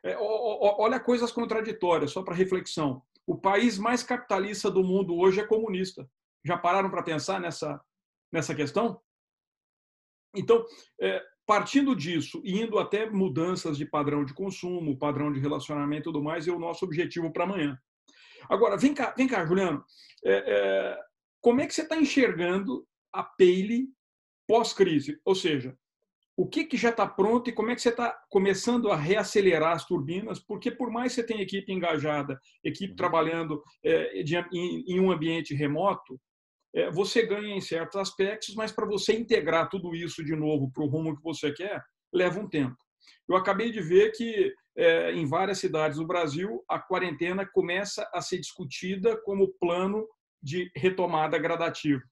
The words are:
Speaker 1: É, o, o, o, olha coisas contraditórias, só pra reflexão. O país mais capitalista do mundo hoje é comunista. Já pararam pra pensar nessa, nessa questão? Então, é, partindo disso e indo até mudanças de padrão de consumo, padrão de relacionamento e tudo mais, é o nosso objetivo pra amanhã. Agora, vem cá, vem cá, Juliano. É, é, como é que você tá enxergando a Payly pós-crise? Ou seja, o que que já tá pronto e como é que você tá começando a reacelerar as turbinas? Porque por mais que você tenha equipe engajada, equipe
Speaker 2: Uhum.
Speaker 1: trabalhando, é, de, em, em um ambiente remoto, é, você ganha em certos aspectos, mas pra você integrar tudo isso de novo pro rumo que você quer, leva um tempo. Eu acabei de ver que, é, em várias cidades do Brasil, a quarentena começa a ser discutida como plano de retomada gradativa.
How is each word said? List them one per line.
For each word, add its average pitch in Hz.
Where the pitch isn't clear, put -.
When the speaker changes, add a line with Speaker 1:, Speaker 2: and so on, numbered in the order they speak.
Speaker 1:
É, -
o, -
o, 208
o, 214
olha 240
coisas 240
contraditórias, 208
só 190
pra 185
reflexão. 175
O 170
país 202
mais 240
capitalista 208
do 185
mundo 185
hoje 190
é 214
comunista. 196
Já 170
pararam 190
pra 175
pensar 170
nessa, 160
nessa 160
questão? 185
Então, 233
é, 190
partindo 262
disso 160
e 196
indo 208
até 208
mudanças 175
de 147
padrão 147
de 135
consumo, 175
padrão 147
de 135
relacionamento 147
e -
tudo 151
mais, 156
é 180
o 170
nosso 165
objetivo 165
pra 175
amanhã. 160
Agora, 202
vem 277
cá, 240
vem 262
cá, 202
Juliano. 175
É, 98
é, 98
como 240
é 330
que -
você 311
tá 320
enxergando 185
a 185
Payly 202
pós-crise? 180
Ou 190
seja, 139
o 175
que 320
que 277
já 233
tá 226
pronto 226
e 233
como 220
é 247
que -
você 233
tá 233
começando 202
a 185
reacelerar 175
as 160
turbinas? 175
Porque 214
por 240
mais 247
que 240
você 226
tenha 220
equipe 190
engajada, 151
equipe 190
Speaker 2:
Uhum. -
Speaker 1:
trabalhando, 165
é, -
de, 160
em, 170
em 180
um 190
ambiente 160
remoto, 147
é, 175
você 196
ganha 208
em 190
certos 165
aspectos, 196
mas 220
pra 220
você 202
integrar 165
tudo 175
isso 165
de 151
novo 151
pro 151
rumo 156
que -
você 151
quer, 175
leva 180
um 214
tempo. 135
Eu 175
acabei 196
de 214
ver 190
que, 220
é, 165
em 170
várias 190
cidades 156
do 160
Brasil, 175
a 170
quarentena 180
começa 185
a 175
ser 180
discutida 190
como 196
plano 190
de 180
retomada 170
gradativa. 156